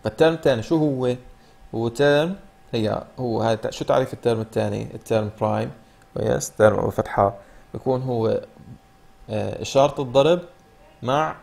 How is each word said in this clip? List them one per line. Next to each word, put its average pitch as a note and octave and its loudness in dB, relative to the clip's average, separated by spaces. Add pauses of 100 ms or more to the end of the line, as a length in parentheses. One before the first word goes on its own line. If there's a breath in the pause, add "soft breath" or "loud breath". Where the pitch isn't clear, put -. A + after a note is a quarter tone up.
فالتيرم D#3+ 2
الثاني C3+ 0
شو E3 0
هو؟ B2+ 0 (580 soft breath)
هو A2+ -2
تيرم، D3 2 (360)
هي G#2+ -2 (160)
هو A2+ -2
هاي A2 2
ت-، - -4
شو - -8
تعريف C3 2
التيرم A2+ -2
الثاني؟ G#2+ -4
التيرم G#2+ -2 (100)
برايم، A2 -2 (440 soft breath)
كويس؟ - -2
تيرم G#2+ 4
أبو - -2
فتحة G2+ 0 (380 loud breath)
بيكون B2+ -2
هو، A#2 -2 (1000)
آه، G#2 -4
إشارة C#3+ 2
الضرب C#3 4 (640)
مع D3 -2